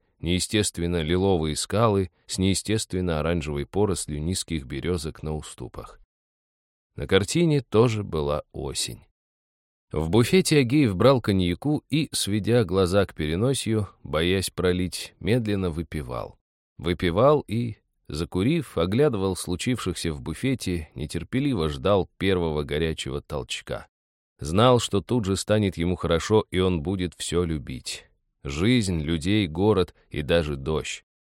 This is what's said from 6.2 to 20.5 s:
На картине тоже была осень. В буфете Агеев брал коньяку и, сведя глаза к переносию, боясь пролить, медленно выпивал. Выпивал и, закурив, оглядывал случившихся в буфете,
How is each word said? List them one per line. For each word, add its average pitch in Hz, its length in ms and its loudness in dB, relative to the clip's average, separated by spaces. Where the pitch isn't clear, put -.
На 71 100 -6
картине 143 560 4
тоже 110 420 2
была 76 380 -2
осень. 65 480 -8
В 80 200 -2
буфете 147 480 4
Агеев 127 360 4
брал 120 260 4
коньяку 95 720 0
и, 151 220 0
сведя 104 520 0
глаза 92 420 2
к - 80 -14
переносию, 104 760 -2
боясь 87 460 0
пролить, 90 680 -2
медленно 101 520 0
выпивал. 67 680 -8
Выпивал 95 720 2
и, 117 280 -4
закурив, 95 720 -2
оглядывал 98 560 2
случившихся 87 800 -4
в 71 80 -8
буфете, 85 720 -4